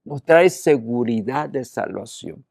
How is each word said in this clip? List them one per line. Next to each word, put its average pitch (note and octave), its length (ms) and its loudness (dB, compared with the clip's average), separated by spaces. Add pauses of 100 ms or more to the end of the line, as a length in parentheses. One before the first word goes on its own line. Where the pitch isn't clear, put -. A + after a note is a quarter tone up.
Nos D3 180 -10
trae E3+ 280 6
seguridad A#2+ 1000 0
de C3 160 -6
salvación. - 880 -10